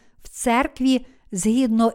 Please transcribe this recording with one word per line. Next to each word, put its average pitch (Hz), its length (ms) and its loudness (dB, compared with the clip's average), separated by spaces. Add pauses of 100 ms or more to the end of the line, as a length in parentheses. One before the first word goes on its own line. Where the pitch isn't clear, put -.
(240)
в - 60 -20
церкві 254 760 -2 (260)
згідно 226 640 0